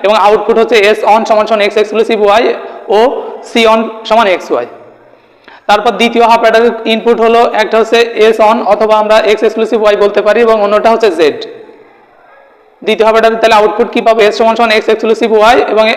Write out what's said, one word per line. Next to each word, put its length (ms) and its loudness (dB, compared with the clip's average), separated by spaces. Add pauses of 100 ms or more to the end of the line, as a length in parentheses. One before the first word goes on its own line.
এবং 100 0 (120)
আউটপুট 340 0
হচ্ছে 160 0 (180)
S 40 -10 (140)
on 160 2
সমান 200 0
সমান 200 0
X 20 -6 (120)
exclusive 380 -2 (180)
Y 40 0 (540)
ও 20 2 (500)
C 20 -20 (220)
on 60 0 (300)
সমান 180 2 (120)
X 20 -12 (220)
Y। 20 -8 (1040)
তারপর 300 2
দ্বিতীয় 320 2
হাফ 140 2
অ্যাডারের 280 2 (200)
ইনপুট 320 0
হলো 160 2 (220)
একটা 160 -4
হচ্ছে 200 0 (340)
S 40 -4 (120)
on 80 0 (160)
অথবা 280 0
আমরা 160 2 (180)
X 20 -10 (100)
exclusive 340 -2 (100)
Y 120 2
বলতে 240 0
পারি 200 0
এবং 80 2 (100)
অন্যটা 300 0
হচ্ছে 240 0
জেড। 200 0 (1500)
দ্বিতীয় 220 0
হাফ 100 2
অ্যাডারের 240 0
তাহলে 200 2
আউটপুট 320 0
কি 140 0
পাবো? 120 2 (120)
S 80 -10
সমান 180 2
সমান 140 0 (100)
X 20 -14 (100)
exclusive 400 -2 (200)
Y 20 4 (180)
এবং 120 2 (120)